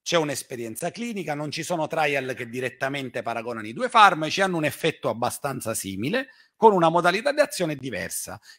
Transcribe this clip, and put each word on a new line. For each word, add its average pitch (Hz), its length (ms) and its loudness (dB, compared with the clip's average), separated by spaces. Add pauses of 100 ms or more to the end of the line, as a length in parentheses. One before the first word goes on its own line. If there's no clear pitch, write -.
c'è - 160 -2
un'esperienza 135 720 -4
clinica, 196 440 -8
non 147 160 -8
ci 160 120 -8
sono 160 240 -4
trial 143 480 0
che 123 140 -10
direttamente 127 720 -4
paragonano 113 460 -6
i 113 80 -8
due 240 160 -4
farmaci, 180 500 6
hanno 190 160 2
un 156 80 0
effetto 147 460 -2
abbastanza 117 640 -4
simile, 123 540 -4 (280)
con 214 160 8
una 170 160 6
modalità 175 420 2
di 285 100 0
azione 165 340 0
diversa. 95 640 -8 (180)